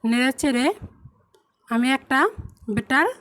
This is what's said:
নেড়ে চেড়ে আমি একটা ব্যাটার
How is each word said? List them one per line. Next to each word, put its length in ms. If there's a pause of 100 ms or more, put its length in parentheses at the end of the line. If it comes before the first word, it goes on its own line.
নেড়ে 280
চেড়ে 420 (960)
আমি 200
একটা 380 (420)
ব্যাটার 360 (140)